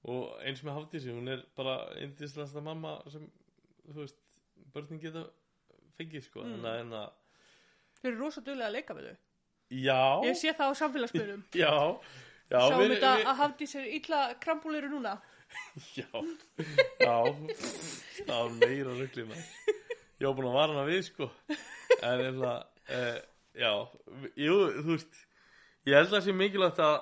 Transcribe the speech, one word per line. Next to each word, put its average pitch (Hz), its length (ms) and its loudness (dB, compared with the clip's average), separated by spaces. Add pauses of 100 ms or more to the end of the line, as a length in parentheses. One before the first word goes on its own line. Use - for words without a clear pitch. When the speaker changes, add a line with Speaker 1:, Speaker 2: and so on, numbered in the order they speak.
Speaker 1:
og 123 200 -6 (140)
eins 135 260 -8
með 147 140 -8
Hafdísi, 151 340 -10
hún 120 160 -8
er 131 220 -6
bara 131 260 -4 (200)
yndislegasta 143 680 -12
mamma 156 400 -10
sem, 151 240 -18 (520)
þú 151 200 -16
veist, 139 160 -14 (520)
börnin 147 340 -14
geta 165 240 -12 (640)
fengið, 156 340 -14
sko. - 160 -16
Speaker 2:
Mm. 160 140 -10
Speaker 1:
Þannig 117 160 -8
að, 113 80 -6
hérna, 117 240 -10 (1000)
Speaker 2:
Þau 262 40 -4
eru 233 100 -6
rosa 294 240 -6
duglega 254 240 -6
að 208 80 -4
leika 262 220 -8
við - 80 -14
þau. - 140 -16 (520)
Speaker 1:
Já. 131 280 2 (220)
Speaker 2:
Ég 240 140 2
sé 320 180 0
það 285 200 2
á - 20 0
samfélagsmiðlum. 240 680 -2 (100)
Speaker 1:
<laughs> 175 100 2
Já. 151 120 6 (680)
Já, - 140 2
Speaker 2:
Sáum 135 220 8
Speaker 1:
við, 254 100 8
Speaker 2:
þetta 269 220 6
Speaker 1:
við 226 160 4
Speaker 2:
að 269 100 2
Hafdís 285 380 0
er 269 100 -6
illa 294 360 -2 (140)
krambúlíru 311 540 -4
núna. 247 220 -4 (480)
Speaker 1:
<laughs> - 400 -14
Já. - 80 -10 (840)
Já. 480 200 4 (1000)
Það 392 180 -6
var 117 220 0
meira 127 420 2
ruglið, 123 320 -8
maður. 165 480 -6 (380)
Ég 139 120 -4
var 135 80 0
búin 131 160 -2
að 123 60 0
vara 156 180 4
hana 139 100 -2
við, 170 180 0
sko. - 260 -8 (640)
En, 127 280 4
hérna, 131 340 -2 (320)
eh, 123 360 -4 (340)
já, 117 160 0 (640)
jú, 156 260 2 (140)
þú 147 160 -6
veist, - 340 -4 (640)
ég 139 100 8
held 165 120 10
að 196 60 0
það 190 120 2
sé 196 80 2
mikilvægt 190 460 2
að 151 220 6